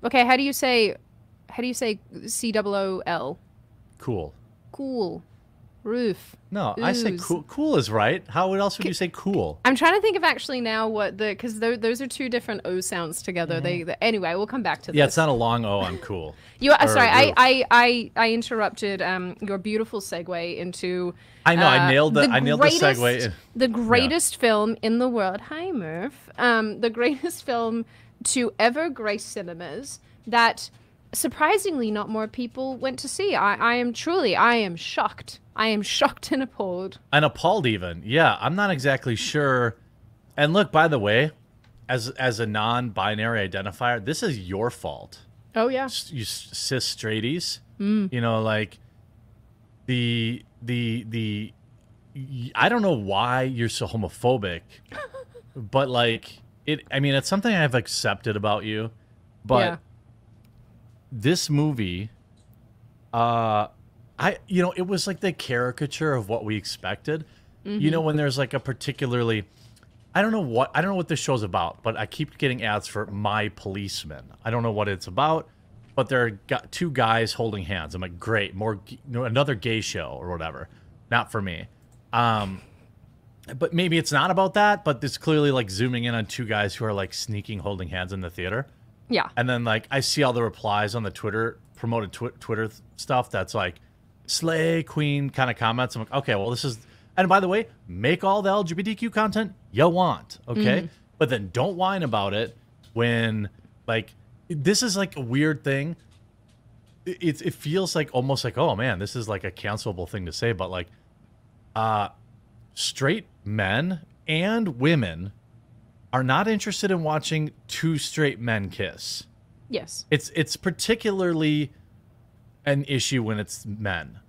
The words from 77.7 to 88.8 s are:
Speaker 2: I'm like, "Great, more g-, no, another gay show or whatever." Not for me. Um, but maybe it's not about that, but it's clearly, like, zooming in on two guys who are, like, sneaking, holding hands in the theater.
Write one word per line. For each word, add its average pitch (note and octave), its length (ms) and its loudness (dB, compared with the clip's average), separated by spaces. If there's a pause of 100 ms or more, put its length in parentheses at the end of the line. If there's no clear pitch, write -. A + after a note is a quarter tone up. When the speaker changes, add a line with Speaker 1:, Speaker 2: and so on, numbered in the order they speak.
Speaker 2:
I'm F2+ 40 -6
like, F2+ 200 -10
"Great, G#2+ 340 -2
more G#2+ 300 -4
g-, - 200 -18
no, B2 200 -6
another B2+ 320 0
gay A2 240 -2
show D2 400 -8
or E2 100 -10
whatever." D#2+ 380 -8 (420)
Not A#2 220 0
for G#2+ 100 -4
me. F2 240 -8 (460)
Um, G#2+ 480 0 (960)
but E3 180 -4
maybe E3+ 240 2
it's - 140 -2
not D3+ 180 2
about F#3+ 240 2
that, G#3 300 4
but C#3 180 0
it's C#3+ 160 -6
clearly, D3+ 320 2
like, B2+ 180 0
zooming A#2+ 360 -2
in A#2+ 100 -2
on A2+ 120 -2
two - 180 -8
guys G#2 320 -2
who - 80 -6
are, A2 80 -2
like, G2 200 -4
sneaking, G#2 460 -8
holding F#2 300 -6
hands F#2 240 -6
in G2 80 -8
the F2 100 -8
theater. F#2+ 380 -6 (400)